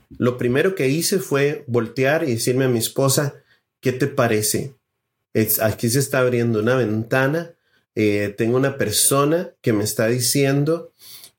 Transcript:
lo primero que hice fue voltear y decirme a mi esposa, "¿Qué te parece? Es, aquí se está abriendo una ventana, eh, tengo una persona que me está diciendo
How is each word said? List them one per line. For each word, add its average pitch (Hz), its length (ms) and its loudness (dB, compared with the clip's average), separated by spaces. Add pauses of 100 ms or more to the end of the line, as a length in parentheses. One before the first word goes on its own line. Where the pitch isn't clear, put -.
(180)
lo 120 200 0
primero 139 360 0
que 135 140 0
hice 170 300 0
fue 143 480 -2
voltear 131 580 0
y 123 100 -2
decirme 127 320 0
a - 20 2
mi 120 100 2
esposa, 135 560 0 (460)
"¿Qué 127 120 0
te 127 140 -2
parece? 110 680 -2 (600)
Es, 110 260 2
aquí 110 280 0
se 120 100 0
está 135 220 0
abriendo 120 400 0
una 120 160 2
ventana, 131 800 0 (420)
eh, 104 400 0
tengo 117 200 0
una 135 220 0
persona 143 720 0 (100)
que 120 120 0
me 104 120 0
está 110 220 -2
diciendo 139 840 0 (460)